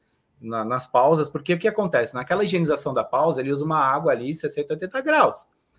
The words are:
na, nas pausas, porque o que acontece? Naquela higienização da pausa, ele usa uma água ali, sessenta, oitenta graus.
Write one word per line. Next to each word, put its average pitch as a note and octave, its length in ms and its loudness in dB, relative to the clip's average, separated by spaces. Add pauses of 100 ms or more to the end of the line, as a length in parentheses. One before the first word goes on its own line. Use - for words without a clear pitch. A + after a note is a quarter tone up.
(400)
na, A2+ 240 -6
nas B2 240 -4
pausas, C#3+ 420 4
porque D#3 240 -4
o E3+ 60 0
que A3 80 0
acontece? E3 460 0
Naquela F3+ 320 -2
higienização D3+ 480 0
da A#2 100 0
pausa, C#3 380 0
ele C3+ 100 -4
usa C#3+ 140 -4
uma D#3 140 0
água C#3+ 340 2
ali, B2 200 -4
sessenta, D3 400 -6
oitenta F#3 280 -6
graus. C#4+ 440 2 (340)